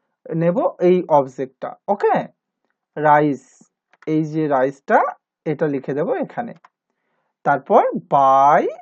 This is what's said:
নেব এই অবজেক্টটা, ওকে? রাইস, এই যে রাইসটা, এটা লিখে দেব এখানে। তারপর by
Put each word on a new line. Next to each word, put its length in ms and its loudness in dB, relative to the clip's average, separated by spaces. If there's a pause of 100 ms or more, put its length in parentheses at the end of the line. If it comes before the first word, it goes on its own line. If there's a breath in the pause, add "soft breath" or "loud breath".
(420)
নেব 160 0 (320)
এই 80 4 (200)
অবজেক্টটা, 520 -6 (240)
ওকে? 220 0 (920)
রাইস, 360 2 (720)
এই 80 0 (100)
যে 120 -4 (120)
রাইসটা, 440 0 (520)
এটা 220 -4
লিখে 240 -6
দেব 120 -4 (160)
এখানে। 280 -12 (920)
তারপর 360 2 (320)
by 480 4 (200)